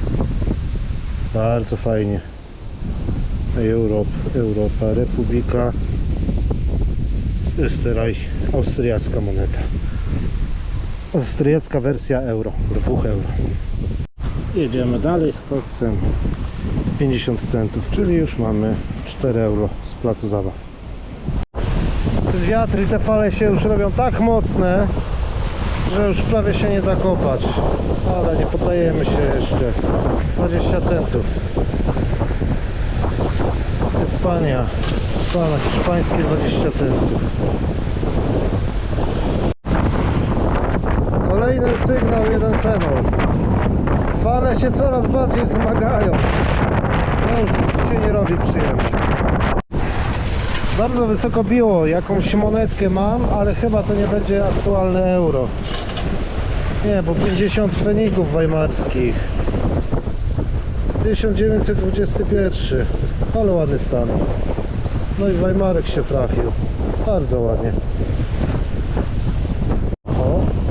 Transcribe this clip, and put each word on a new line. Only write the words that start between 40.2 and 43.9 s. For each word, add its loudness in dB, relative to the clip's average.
Kolejny 2
sygnał, 2
jeden 2
fenol. 2